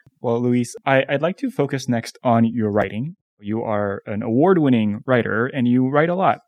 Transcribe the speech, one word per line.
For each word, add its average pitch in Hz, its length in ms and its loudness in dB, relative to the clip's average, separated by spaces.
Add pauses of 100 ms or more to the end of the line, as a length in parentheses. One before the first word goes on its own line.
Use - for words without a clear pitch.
(200)
Well, 120 200 -2
Luis, 123 440 0
I, 135 240 4
I'd 143 140 -2
like 175 160 -2
to 262 120 -6
focus 139 380 -4
next 117 340 -4
on 117 220 4
your 113 260 0
writing. 107 460 -2 (240)
You 107 220 -4
are 104 440 -4
an 107 160 -6
award-winning 123 840 2
writer, 113 420 0
and 135 200 -4
you 127 220 2
write 147 220 0
a 175 40 -2
lot. 180 340 0